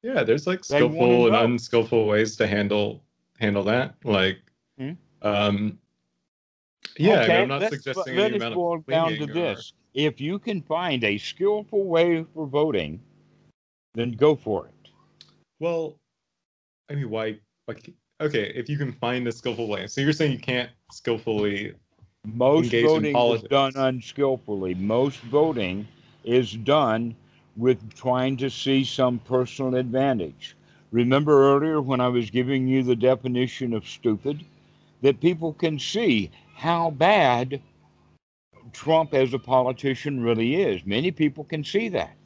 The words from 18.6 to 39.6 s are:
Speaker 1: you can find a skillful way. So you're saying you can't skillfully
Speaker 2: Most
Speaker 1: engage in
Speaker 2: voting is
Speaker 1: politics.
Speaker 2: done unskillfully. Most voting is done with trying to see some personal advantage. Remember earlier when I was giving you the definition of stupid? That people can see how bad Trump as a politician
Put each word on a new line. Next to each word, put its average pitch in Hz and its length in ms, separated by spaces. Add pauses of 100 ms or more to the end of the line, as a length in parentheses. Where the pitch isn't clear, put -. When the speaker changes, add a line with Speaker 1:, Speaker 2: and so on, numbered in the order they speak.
Speaker 1:
you 147 80
can 139 160
find 123 340
a 117 40
skillful 113 360
way. 101 200
So - 140
you're 147 120
saying 151 180
you 117 80
can't 123 300 (220)
skillfully 107 840 (520)
Speaker 2:
Most 123 400
Speaker 1:
engage 117 200
in 151 40
Speaker 2:
voting 151 200
is 143 40
Speaker 1:
politics. 120 360
Speaker 2:
done 139 260
unskillfully. 127 1000
Most 117 460
voting 113 680 (360)
is 117 300
done 117 640 (420)
with 113 380
trying 127 420
to 135 120
see 135 340
some 127 360
personal 127 560
advantage. 127 800 (360)
Remember 139 640
earlier 151 260
when 131 180
I 123 100
was 120 200
giving 127 380
you 131 160
the 123 120
definition 123 800
of 107 140
stupid? 135 580 (560)
That 131 180
people 160 340
can 156 260
see 131 500 (260)
how 165 360
bad 139 720 (1120)
Trump 160 400
as 131 200
a 127 60
politician 131 840